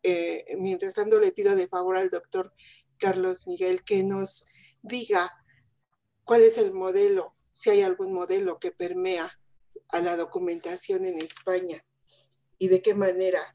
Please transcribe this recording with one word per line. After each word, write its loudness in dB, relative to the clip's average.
Eh, -4
mientras -6
tanto, 2
le 4
pido 2
de 0
favor -2
al 0
doctor -6
Carlos -2
Miguel -2
que 0
nos -6
diga -2
cuál 8
es 8
el 2
modelo, 0
si 0
hay 6
algún -2
modelo -2
que -8
permea -4
a -2
la -2
documentación -6
en -6
España -6
y -2
de 4
qué 2
manera 0